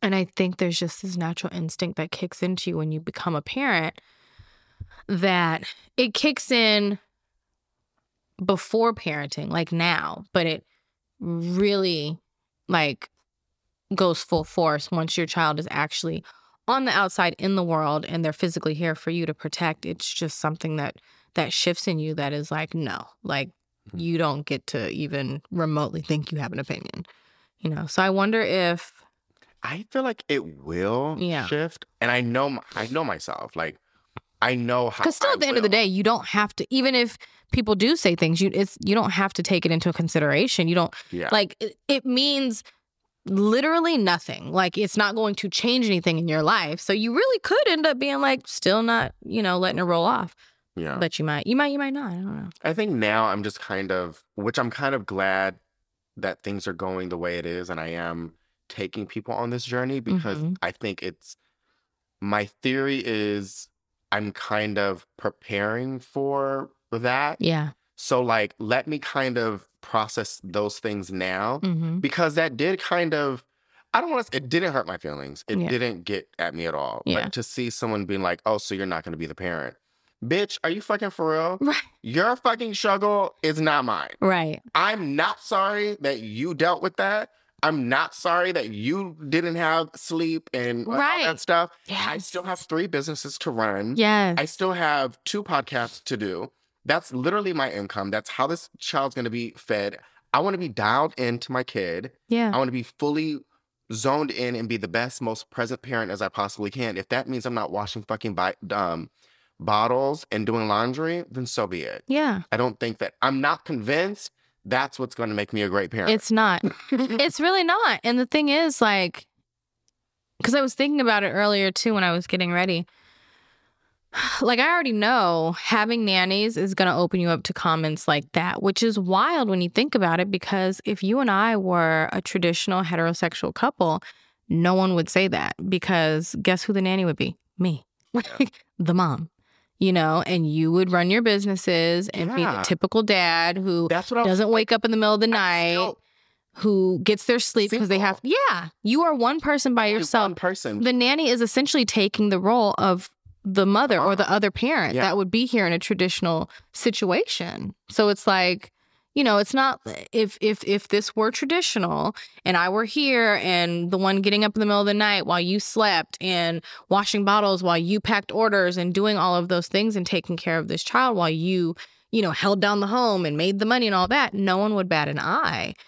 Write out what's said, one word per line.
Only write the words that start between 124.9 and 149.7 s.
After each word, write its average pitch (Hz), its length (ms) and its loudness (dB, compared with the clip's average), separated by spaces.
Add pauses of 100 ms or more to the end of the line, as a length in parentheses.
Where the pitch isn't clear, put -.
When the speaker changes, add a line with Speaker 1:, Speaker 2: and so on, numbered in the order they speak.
Speaker 1:
know 196 640 2
having 220 460 0
nannies 196 520 2
is 190 180 0
gonna 185 240 4
open 180 220 2
you 170 80 2
up 165 160 0
to - 80 -6
comments 160 540 0
like 151 260 0
that, 175 300 0
which 196 200 2
is 226 160 2
wild 220 500 2
when 185 140 2
you 175 80 0
think 254 240 0
about 175 260 4
it, 190 100 0
because 190 540 0
if 214 180 -2
you 214 180 2
and 254 100 2
I 214 260 4
were 170 560 2
a 185 80 -2
traditional 180 640 0
heterosexual 165 720 -2
couple, 180 480 0 (460)
no 175 260 4
one 190 200 4
would 165 140 2
say 190 200 2
that, 65 260 -2 (140)
because 165 760 0
guess 185 200 2
who - 120 -2
the 196 80 2
nanny 185 220 2
would 165 120 0
be? - 200 -6 (220)
Me. 180 320 -2
<laughs> - 40 -20 (200)
Speaker 2:
Yeah. 240 320 0 (320)
Speaker 1:
The 175 160 2
mom. 165 360 2 (480)
You 185 140 4
know, 160 340 4
and 170 260 2
you 160 180 2
would 180 220 4
run 180 180 4
your 220 120 4
businesses 190 880 2
and 170 200 -4
be 254 140 0
the 175 80 0
Speaker 2:
Yeah. 101 100 -2
Speaker 1:
typical 185 400 0
dad 175 540 4
who 175 320 0
Speaker 2:
That's 170 220 -2
what 240 80 0
I 233 40 2
was 196 100 4
Speaker 1:
doesn't 202 180 2
wake 220 220 2
up 220 120 2
in 226 60 2
the 226 80 2
middle 214 160 6
of 208 60 2
the 220 80 4
Speaker 2:
I - 20 2
Speaker 1:
night, 175 420 2
Speaker 2:
still 185 260 0 (580)
Speaker 1:
who 190 460 2
gets 208 220 2
their 240 140 2
sleep 208 320 0
'cause 220 180 0
they 190 100 2
have, 196 240 0
Speaker 2:
Single. 311 160 2 (120)
Speaker 1:
yeah, 175 180 -4 (140)
you 240 200 2
are 330 120 4
one 262 260 2
person 277 340 2